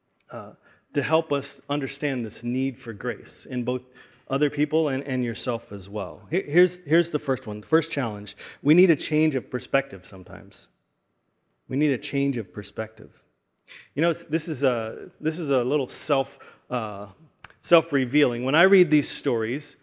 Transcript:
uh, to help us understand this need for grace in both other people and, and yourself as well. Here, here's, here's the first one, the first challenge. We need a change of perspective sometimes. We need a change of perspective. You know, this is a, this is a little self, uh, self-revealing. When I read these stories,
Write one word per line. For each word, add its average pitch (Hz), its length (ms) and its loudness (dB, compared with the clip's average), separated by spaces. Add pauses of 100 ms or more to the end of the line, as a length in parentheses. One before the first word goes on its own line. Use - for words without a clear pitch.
(320)
uh, 104 200 -14 (420)
to 139 100 0
help 160 300 2
us 139 260 -4 (100)
understand 139 560 -4
this - 160 -10
need 127 380 -4
for 117 140 -10
grace 104 520 -8
in 127 200 -4
both 127 180 -2 (460)
other 143 200 2
people 151 380 0
and, 135 160 -2
and 127 220 -2
yourself 117 480 -4
as 98 160 -10
well. 92 320 -8 (100)
Here, 165 160 -2
here's, 175 380 4
here's 165 240 4
the 147 100 0
first 131 280 -2
one, 107 120 -6
the 104 80 -18
first 156 240 2
challenge. 104 460 -4 (260)
We 147 100 6
need 180 160 8
a 156 60 6
change 156 400 0
of 123 160 -6
perspective 123 540 -4
sometimes. 92 640 -16 (1000)
We 127 80 -6
need 147 160 2
a 123 60 0
change 139 400 -2
of 107 160 -8
perspective. - 680 -12 (720)
You 151 100 -2
know, 170 100 2
this - 340 -4
is 139 160 -4
a, 113 460 0 (100)
this 156 180 -2
is 156 140 -2
a 127 140 2
little 135 240 0
self, - 500 -2 (300)
uh, 104 380 -6 (520)
self-revealing. 135 880 4
When 135 100 0
I 165 80 6
read 190 260 8
these 147 200 4
stories, 120 720 -2